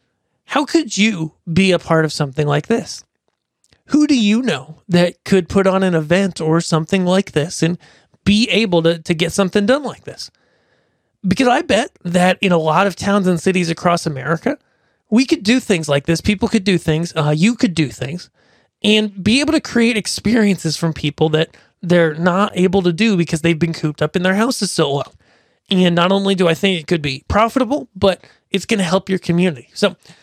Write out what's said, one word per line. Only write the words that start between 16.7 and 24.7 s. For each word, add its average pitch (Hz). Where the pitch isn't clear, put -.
things. 160
Uh, 151
you 214
could 196
do 151
things 139
and 208
be 220
able 294
to 320
create 233
experiences 202
from 165
people 156
that 151
they're 170
not 180
able 180
to 175
do 208
because 165
they've 165
been 165
cooped 151
up 151
in 180
their 190
houses 220